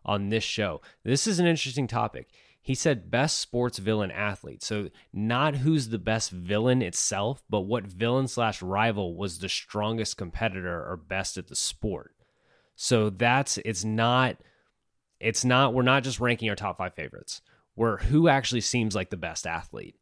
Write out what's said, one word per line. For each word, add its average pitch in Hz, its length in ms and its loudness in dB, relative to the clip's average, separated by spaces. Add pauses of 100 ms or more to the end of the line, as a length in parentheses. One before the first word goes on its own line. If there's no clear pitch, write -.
on 101 240 0
this 110 160 0
show. 92 380 -4 (220)
This 131 220 2
is 190 120 2
an 175 80 6
interesting 139 400 0
topic. 110 420 -4 (360)
He 131 120 0
said 107 340 0
best 131 300 2
sports 120 380 -2
villain 104 340 0
athlete. 98 500 -6
So 104 280 -4 (220)
not 123 440 2
who's 135 320 2
the 113 100 -2
best 110 320 0
villain 104 500 2
itself, 101 680 -2
but 104 120 2
what 104 260 -2
villain 117 400 0
slash 113 340 -2
rival 98 540 0
was 87 240 -6
the 95 80 -6
strongest 110 680 -4
competitor 92 560 -4
or 85 240 -6
best 92 400 -6
at 87 120 -10
the 69 80 -10
sport. - 580 -6 (640)
So 107 340 2
that's, 120 540 2
it's 101 180 -4
not, 117 540 2 (840)
it's 110 260 -2
not, 127 300 4
we're 127 80 4
not 127 220 4
just 131 160 -4
ranking 117 300 0
our 101 40 0
top 95 240 -4
five 90 160 -6
favorites. - 480 -12 (320)
We're 113 220 2
who 151 320 6
actually 123 320 4
seems 110 340 0
like 92 160 -2
the 95 60 -6
best 82 280 -8
athlete. 80 580 -10